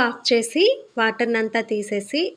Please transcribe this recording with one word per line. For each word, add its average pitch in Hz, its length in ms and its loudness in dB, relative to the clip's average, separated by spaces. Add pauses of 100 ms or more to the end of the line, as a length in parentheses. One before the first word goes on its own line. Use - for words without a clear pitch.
ఆఫ్ 240 160 -2 (120)
చేసి, 233 340 2 (340)
వాటర్నంతా 220 720 0
తీసేసి, 208 500 -4 (160)